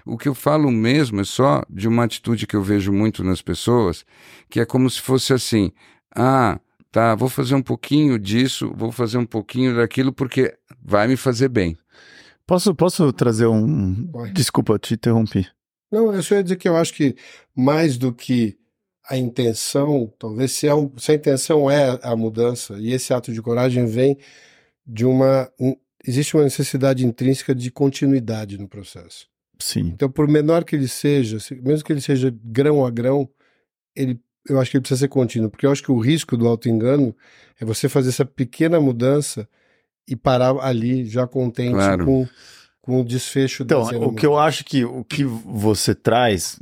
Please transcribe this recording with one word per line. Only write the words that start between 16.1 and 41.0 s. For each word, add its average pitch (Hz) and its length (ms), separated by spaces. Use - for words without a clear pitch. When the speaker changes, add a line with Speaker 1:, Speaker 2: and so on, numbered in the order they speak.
Speaker 3:
eu 185 80
só - 120
ia 202 80
dizer 180 140
que 175 120
eu 165 80
acho 165 180
que 135 200
mais 143 440
do 127 140
que 120 440
a 135 80
intenção, 127 1000
talvez 113 340
se - 140
é 147 80
um, 147 220
se 139 160
a - 20
intenção 147 560
é 135 320
a 120 140
mudança, 113 640
e 110 140
esse 127 200
ato 123 220
de 110 80
coragem 123 440
vem 127 300
de 113 180
uma, 131 460
um, 131 140
existe 135 300
uma 151 80
necessidade 135 640
intrínseca 131 480
de 123 160
continuidade 120 880
no 101 100
processo. - 580
Speaker 2:
Sim. 101 360
Speaker 3:
Então, 135 160
por 151 180
menor 151 360
que 160 120
ele 135 120
seja, 127 520
se, - 140
mesmo 139 300
que - 80
ele 147 100
seja 131 320
grão 139 400
a 123 60
grão, 127 380
ele, 127 220
eu 139 120
acho 127 100
que - 80
ele 131 40
precisa 131 180
ser 135 80
contínuo, 117 420
porque - 160
eu 135 40
acho 139 120
que 143 100
o 123 60
risco 139 380
do 117 120
auto-engano 117 640
é - 40
você 113 260
fazer 131 200
essa 131 160
pequena 160 540
mudança 131 680
e - 100
parar 127 440
ali 127 460